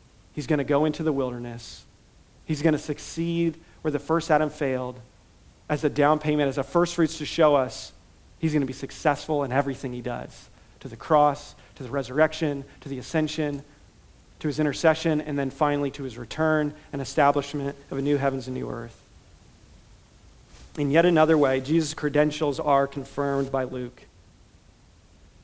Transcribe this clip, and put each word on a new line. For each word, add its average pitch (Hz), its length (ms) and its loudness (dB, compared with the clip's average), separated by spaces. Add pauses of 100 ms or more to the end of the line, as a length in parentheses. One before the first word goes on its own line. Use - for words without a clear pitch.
(320)
He's 139 140 -8
gonna 143 180 2
go 147 220 4
into 156 160 -2
the 156 100 2
wilderness. 123 720 -6 (640)
He's 147 160 -4
gonna 156 160 4
succeed 170 800 -2 (260)
where 156 100 -2
the 143 80 0
first 165 320 0
Adam 151 180 4
failed 127 480 -4 (720)
as 151 160 -2
a 147 40 4
down 147 300 4
payment, 151 300 0
as 131 100 -2
a 135 60 -2
first 175 320 0
fruits 160 220 0
to 151 60 -8
show 151 300 4
us 131 380 -2 (480)
he's 160 120 0
gonna 143 140 2
be 127 60 -6
successful 143 720 -2
in 123 80 -4
everything 135 400 -2
he 120 80 -8
does, 123 480 -10 (320)
to 135 80 -14
the 117 80 -14
cross, 147 580 2 (220)
to 139 60 -12
the 117 80 -10
resurrection, 139 760 0 (160)
to - 80 -12
the 135 100 -6
ascension, 147 640 -2 (800)
to 156 80 -2
his 135 100 -4
intercession, 151 640 2
and 147 180 -4
then 139 120 -2
finally 143 400 0
to 139 120 -12
his 120 160 -10
return 151 560 0 (180)
and 139 100 -6
establishment 139 760 0 (140)
of 135 80 -4
a 135 40 -2
new 143 140 2
heavens 135 320 -2
and 127 60 -6
new 127 160 -6
earth. 117 260 -10 (1800)
In 147 140 0
yet 165 160 6
another 160 320 6
way, 131 220 4
Jesus' 147 340 0
credentials 147 640 0
are 139 280 2
confirmed 139 640 -4
by 131 120 -2
Luke. 123 380 -10 (1400)